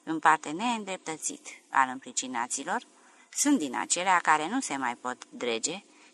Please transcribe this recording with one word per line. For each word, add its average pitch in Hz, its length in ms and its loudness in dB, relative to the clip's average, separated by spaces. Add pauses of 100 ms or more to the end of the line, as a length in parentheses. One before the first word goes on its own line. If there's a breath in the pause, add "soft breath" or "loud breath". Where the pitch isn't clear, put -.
în 160 160 -4
parte 156 300 4
neîndreptățit, 190 960 -6 (220)
al 135 220 4
împricinaților, 131 960 -4 (460 soft breath)
sunt 285 240 4
din 135 180 -2
acelea 175 440 2
care 156 280 4
nu 233 120 -2
se 143 180 -4
mai 123 180 -2
pot 123 220 -6 (120)
drege, 123 540 -4 (300 soft breath)